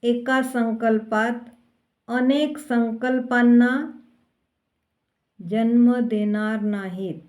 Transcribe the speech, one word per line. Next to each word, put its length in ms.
एका 400
संकल्पात 1080
अनेक 500
संकल्पांना 1300
जन्म 460
देणार 640
नाहीत. 680